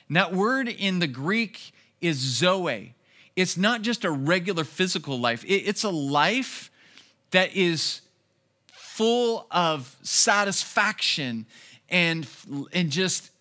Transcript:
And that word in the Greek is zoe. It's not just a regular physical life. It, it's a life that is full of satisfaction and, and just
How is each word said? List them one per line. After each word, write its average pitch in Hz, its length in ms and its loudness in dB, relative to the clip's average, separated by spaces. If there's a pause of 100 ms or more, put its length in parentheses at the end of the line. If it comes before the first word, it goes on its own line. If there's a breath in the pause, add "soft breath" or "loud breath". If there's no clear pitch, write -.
And 147 80 -2
that 185 180 2
word 240 340 0
in 190 300 -2
the 175 80 0
Greek 170 680 -4 (280 soft breath)
is 165 160 0
zoe. 131 800 0 (420 soft breath)
It's 180 200 0
not 214 260 2
just 226 220 -2
a 180 60 0
regular 165 540 0
physical 156 540 -2
life. 117 260 0
It, 190 240 0
it's 214 160 -2
a 208 60 -2
life 156 800 0 (600 soft breath)
that 185 260 2
is 175 460 0 (680)
full 233 800 0
of 160 520 0
satisfaction 202 1400 0 (420 loud breath)
and, 165 380 0 (460)
and 170 180 0
just 175 400 -2 (100)